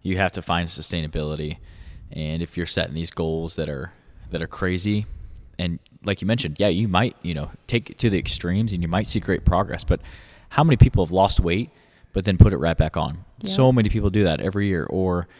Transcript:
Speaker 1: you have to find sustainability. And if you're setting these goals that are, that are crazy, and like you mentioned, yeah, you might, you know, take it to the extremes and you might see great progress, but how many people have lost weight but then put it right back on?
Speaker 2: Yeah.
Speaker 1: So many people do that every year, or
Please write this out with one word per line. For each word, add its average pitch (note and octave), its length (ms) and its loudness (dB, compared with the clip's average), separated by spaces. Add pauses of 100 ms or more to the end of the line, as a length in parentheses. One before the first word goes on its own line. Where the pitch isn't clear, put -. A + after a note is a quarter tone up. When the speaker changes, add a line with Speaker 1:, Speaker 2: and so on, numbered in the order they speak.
Speaker 1:
you F#2 160 -2
have F#2+ 160 2
to F2+ 80 -8
find E2+ 280 -2
sustainability. D2+ 880 -6 (540)
And D#2 300 -6
if - 160 -8
you're E2+ 80 -4
setting - 300 -4
these E2 160 -6
goals D#2+ 460 -4
that D#2 120 -4
are, C#2+ 220 -8 (400)
that E2 100 -6
are D#2+ 60 -6
crazy, G2 580 -2 (520)
and E2+ 220 -4 (260)
like G2 160 -2
you F#2 60 -4
mentioned, G2+ 320 -2
yeah, G2+ 100 4
you G2 180 0
might, G2 340 0
you F2 120 -6
know, C#2+ 180 -6 (160)
take - 220 -4
it - 100 -20
to A#2+ 100 0
the G2 80 0
extremes G2+ 540 -2
and F2 100 -2
you E2+ 60 -2
might F#2+ 200 0
see A2 120 -2
great F2+ 240 -2
progress, F2 400 0
but - 160 0 (500)
how D3 140 2
many D3+ 140 4
people A2 280 8
have D#2+ 60 -8
lost F#2+ 300 4
weight F2+ 280 0 (440)
but G2 120 -2
then F#2 120 2
put G2 160 10
it D2+ 40 0
right E2 200 2
back D#2 180 0
on? D#2 300 -4 (160)
Speaker 2:
Yeah. G2 100 -6
Speaker 1:
So C3 220 6
many G#2+ 160 4
people G#2 200 0
do G#2 140 2
that D#2+ 160 2
every G2+ 280 -2
year, E2+ 180 0
or F2+ 420 -2 (120)